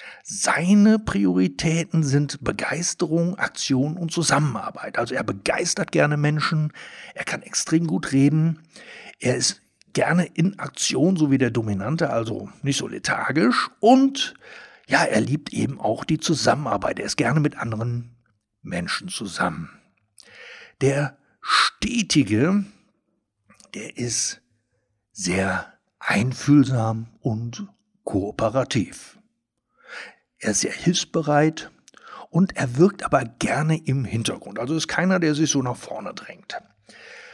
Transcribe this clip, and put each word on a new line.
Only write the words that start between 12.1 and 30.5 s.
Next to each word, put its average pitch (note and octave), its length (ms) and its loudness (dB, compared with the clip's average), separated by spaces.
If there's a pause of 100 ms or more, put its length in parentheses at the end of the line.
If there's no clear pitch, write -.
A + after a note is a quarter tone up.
also - 400 -4 (100)
nicht C3+ 160 -2
so - 100 -6
lethargisch. - 920 0
Und C4+ 560 4 (520)
ja, - 160 2
er - 180 2
liebt - 320 -4
eben A2 280 -2
auch - 240 -2
die D#3 140 0
Zusammenarbeit. C3+ 800 0
Er - 60 -6
ist - 120 -4
gerne C#3 220 2
mit D3 180 0
anderen A#2+ 580 -4 (460)
Menschen F2 460 -6
zusammen. E2+ 640 -6 (1080)
Der C#3 360 0 (240)
Stetige, D#3 1200 0 (1120)
der G#2 240 -12
ist - 460 -4 (680)
sehr F#2 600 -2 (240)
einfühlsam A#2+ 1080 2 (120)
und A#2 480 -4 (360)
kooperativ. G#2+ 1160 -2 (1200)
Er G#2+ 140 -4